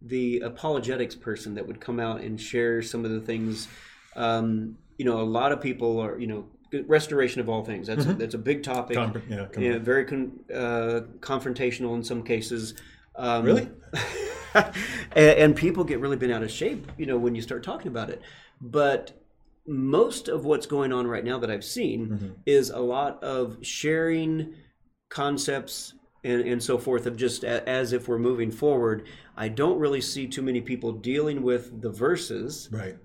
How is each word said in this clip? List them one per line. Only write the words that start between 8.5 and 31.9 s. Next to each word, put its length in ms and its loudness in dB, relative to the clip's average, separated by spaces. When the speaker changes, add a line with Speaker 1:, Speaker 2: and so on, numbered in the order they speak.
Speaker 1:
topic. 360 -2
Speaker 2:
Conver-, 300 -2
yeah, 80 -6
Speaker 1:
Yeah, 200 2
Speaker 2:
conver- 20 -6
Speaker 1:
very 240 2
con-, 340 -4
uh, 460 0
confrontational 760 -2
in 80 -4
some 180 -4
cases. 520 -4
Um, 280 0
Speaker 2:
Really? 240 6
Speaker 1:
<laughs> 600 -4
and, 180 6
and 400 10
people 260 2
get 180 0
really 160 0
bent 160 2
out 100 -2
of 80 -2
shape, 460 -4
you 100 -4
know, 120 2
when 160 2
you 80 -4
start 200 -6
talking 260 -8
about 220 -6
it. 120 -10
But 520 2
most 640 2
of 160 -2
what's 220 2
going 260 0
on 140 0
right 180 -2
now 140 -2
that 120 -2
I've 140 -4
seen 440 -2
Speaker 2:
Mm-hmm. 200 -4
Speaker 1:
is 240 6
a 100 -6
lot 440 -2
of 380 -2
sharing 920 0
concepts 840 -4
and, 180 2
and 200 0
so 160 2
forth 280 0
of 100 -4
just 280 -2
a, 240 -2
as 240 -2
if 160 0
we're 100 0
moving 320 2
forward. 560 2
I 120 -4
don't 300 2
really 220 2
see 260 -6
too 160 -6
many 180 0
people 320 -4
dealing 500 0
with 380 0
the 100 -4